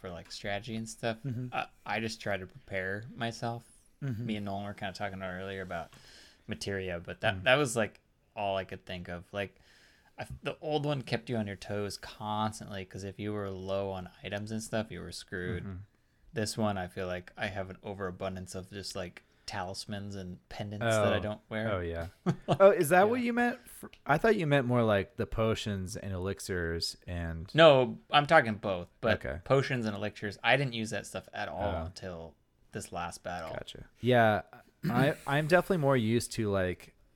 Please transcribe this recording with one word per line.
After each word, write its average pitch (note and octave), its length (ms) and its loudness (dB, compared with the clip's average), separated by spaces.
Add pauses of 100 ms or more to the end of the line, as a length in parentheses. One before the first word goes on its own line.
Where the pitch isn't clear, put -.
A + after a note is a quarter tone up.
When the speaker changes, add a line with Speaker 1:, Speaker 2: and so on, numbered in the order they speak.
Speaker 1:
for, F#2+ 100 -10
like, E2+ 220 -12
strategy G2+ 440 -6
and A2+ 120 -6
stuff, A2+ 380 -4
Speaker 2:
Mm-hmm. B2 260 -4
Speaker 1:
I, - 140 -2 (180)
I G#2+ 160 -2
just A2 220 -4
try G2+ 160 -2
to F#2 80 -10
prepare G2 580 -6 (100)
myself. A#2 480 -6 (400)
Speaker 2:
Mm-hmm. A#2+ 240 -4
Speaker 1:
Me A2 100 -4
and G2+ 100 -6
Nolan G2 180 -4
were G2+ 100 -8
kinda G2 200 -8
talking G2 240 -6
about F#2+ 160 -6
earlier F#2+ 260 -8
about F2 320 -8 (540)
materia, F#2+ 580 -4
but - 160 -10
that, G#2+ 160 0
Speaker 3:
Mm. F#2+ 80 -8
Speaker 1:
that B2+ 120 6
was, C3+ 200 2
like, G#2+ 240 -2 (340)
all G2+ 220 0
I F#2+ 80 -2
could F#2 220 -14
think F2+ 220 -10
of. F2 240 -10
Like, G2+ 240 -4 (600)
I, C3 60 -10 (180)
the C#3+ 200 -6
old D3+ 240 0
one C#3+ 160 -2
kept - 260 -4
you B2 80 -2
on A2 100 -2
your G2+ 100 -6
toes G#2 420 -6
constantly, G#2+ 880 -6
'cause G2 180 -10
if G2 140 -10
you G#2 160 -4
were G2+ 160 -4
low F#2+ 400 -2
on F#2 180 -8 (160)
items G#2 280 -6
and A2 100 -4
stuff, A2 280 -4
you F2 100 -10
were E2+ 120 -12
screwed. F2+ 520 -6
Speaker 3:
Mm-hmm. F#2+ 120 -10 (560)
Speaker 1:
This G#2+ 240 -4
one, G#2 220 0
I F2+ 100 -4
feel F#2+ 180 -6
like F2+ 300 -6
I A2 100 -4
have F#2+ 240 -6
an F2+ 120 -16
overabundance F#2+ 720 -6
of F#2 160 -10
just, G2+ 260 -10
like, F2+ 260 -10 (240)
talismans G2+ 680 -8
and F2+ 360 -10
pendants G#2 340 -6
that G#2+ 300 4
I - 20 2
Speaker 3:
Oh. G2 40 0
Speaker 1:
don't G#2 280 -4
wear. A2 240 -2
Speaker 3:
Oh, F#2 80 0
yeah. E2+ 280 -4 (180)
Speaker 1:
<laughs> E3+ 340 0
Speaker 3:
Oh, G3 100 12
is D#3+ 200 4
that F#3 180 8
what B3 120 0
Speaker 2:
Yeah. A#3+ 60 0
Speaker 3:
you A#3+ 60 0
meant? A#3+ 340 0
For, - 240 -16 (140)
I D3 140 4
thought A3 180 6
you E3+ 100 0
meant C#3+ 200 4
more, A#2+ 160 4
like, G2+ 340 4
the A2+ 100 -2
potions G2+ 720 0
and - 160 -8
elixirs F2+ 920 -2
and E2+ 480 -6
Speaker 1:
No, C3+ 440 10 (120)
I'm D3 160 6
talking C3 300 6
both, F#2+ 320 -2 (120)
but A2 240 2
Speaker 3:
Okay. E2 200 -6
Speaker 1:
potions C3 420 2
and G#2 100 -4
elixirs, G2+ 480 -6
I A#2+ 140 8
didn't C3+ 160 -2
use A2 160 -4
that G#2 160 -6
stuff - 260 -8
at G#2 160 -6
all E2+ 260 -2
Speaker 3:
Oh. E2 120 -4
Speaker 1:
until E2+ 480 -10 (380)
this G#2 200 -10
last F2 320 -8
battle. F2 300 -8
Speaker 3:
Gotcha. - 320 -12 (140)
Yeah, A2+ 420 6 (460)
I, C#3 320 4
<clears throat> - 60 -16
I'm D3 200 2
definitely F3 320 4
more C#3 180 4
used A2+ 360 2
to, A2 180 0
like, F#2 440 0 (220)